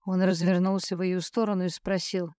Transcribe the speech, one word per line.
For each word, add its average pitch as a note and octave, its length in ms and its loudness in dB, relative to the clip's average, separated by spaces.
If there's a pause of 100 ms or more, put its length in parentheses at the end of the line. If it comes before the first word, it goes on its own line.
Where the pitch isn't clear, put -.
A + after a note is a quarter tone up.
Он F#3 180 2
развернулся F#3 720 2
в F3 60 -4
ее F#3 180 0
сторону G3+ 440 -2
и F3+ 40 0
спросил F3+ 720 -4